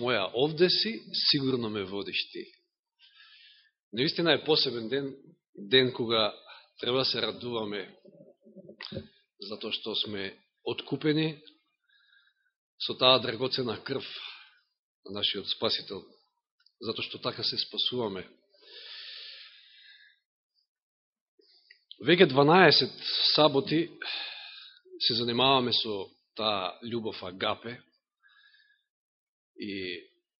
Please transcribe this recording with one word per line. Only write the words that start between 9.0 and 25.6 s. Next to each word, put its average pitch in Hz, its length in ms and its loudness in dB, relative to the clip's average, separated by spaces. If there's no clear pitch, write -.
затоа 104 300 -10
што 107 240 -6
сме 98 380 -4
откупени 151 760 -2
со 117 160 -4
таа 127 220 6
драгоцена 117 640 -4
крв 127 220 -6
на 98 140 -10
нашиот 101 300 -4
Спасител, 98 520 -4
затоа 107 240 -6
што - 160 -12
така 120 220 -6
се 120 140 -4
спасуваме. 107 680 -4
Веќе 170 260 8
дванаесет 143 640 8
саботи 151 540 4
се - 140 2
занимаваме 120 600 2